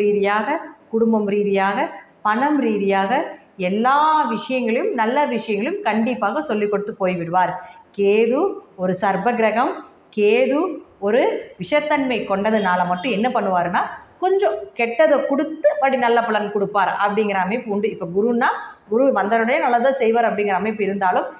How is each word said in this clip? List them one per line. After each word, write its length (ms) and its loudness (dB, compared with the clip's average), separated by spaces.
ரீதியாக, 560 0
குடும்பம் 440 2
ரீதியாக, 520 0
பணம் 400 2
ரீதியாக, 560 0
எல்லா 280 2
விஷயங்களையும், 580 -2
நல்ல 220 2
விஷயங்களையும் 520 -4
கண்டிப்பாக 600 -2
சொல்லிக் 240 0
கொடுத்து 280 -4
போய்விடுவார். 520 0
கேது 400 2
ஒரு 100 0
சர்ப்ப 360 0
கிரகம். 340 0
கேது 420 2
ஒரு 140 2
விஷத்தன்மை 560 0
கொண்டதுனால 520 2
மட்டும் 260 -2
என்ன 200 0
பண்ணுவாருன்னா, 440 0
கொஞ்சம் 340 2
கெட்டதை 380 2
கொடுத்து 400 0
மறுபடி 340 2
நல்ல 220 4
பலன் 280 -2
கொடுப்பார் 380 0
அப்படிங்கிற 420 0
அமைப்பு 280 -4
உண்டு. 200 -2
இப்ப 220 -10
குருன்னா, 340 2
குரு 160 4
வந்தவுடனே 460 0
நல்லதை 280 2
செய்வார் 280 2
அப்படிங்கிற 300 -2
அமைப்பு 280 -2
இருந்தாலும், 400 0